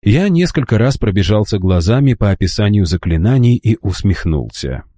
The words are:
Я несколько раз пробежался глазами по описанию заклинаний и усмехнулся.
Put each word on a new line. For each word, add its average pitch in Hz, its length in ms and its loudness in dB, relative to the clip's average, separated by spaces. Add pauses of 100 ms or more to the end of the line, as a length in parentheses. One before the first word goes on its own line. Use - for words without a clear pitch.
Я 143 240 2
несколько 170 500 0
раз 131 200 0
пробежался 101 640 0
глазами 95 540 2
по 104 180 0
описанию 101 540 0
заклинаний 92 720 2
и 113 260 -2
усмехнулся. 78 1000 -4 (140)